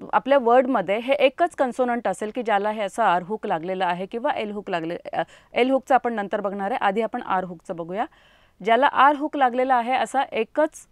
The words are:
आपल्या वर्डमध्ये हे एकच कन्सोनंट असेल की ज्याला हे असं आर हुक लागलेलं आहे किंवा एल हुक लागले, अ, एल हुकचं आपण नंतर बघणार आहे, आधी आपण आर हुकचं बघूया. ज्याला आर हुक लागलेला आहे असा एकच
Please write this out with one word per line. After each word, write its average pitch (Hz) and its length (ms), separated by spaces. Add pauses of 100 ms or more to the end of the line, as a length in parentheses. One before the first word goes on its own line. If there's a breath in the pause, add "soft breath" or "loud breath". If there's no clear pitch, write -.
(120)
आपल्या 269 260
वर्डमध्ये 233 600
हे 254 160
एकच 285 400
कन्सोनंट 240 540
असेल 214 260
की 254 80
ज्याला 208 280
हे 214 120
असं 196 200
आर 180 200
हुक 214 240
लागलेलं 185 400
आहे 175 200
किंवा 233 240
एल 214 200
हुक 202 200
लागले, 170 260 (160)
अ, 165 100 (300 soft breath)
एल 254 180
हुकचं 269 240
आपण 240 180
नंतर 208 280
बघणार 202 300
आहे, 262 80
आधी 202 220
आपण 220 220
आर 185 220
हुकचं 175 320
बघूया. 180 300 (580 soft breath)
ज्याला 233 220
आर 285 300
हुक 294 200
लागलेला 254 380
आहे 240 180
असा 262 300
एकच - 680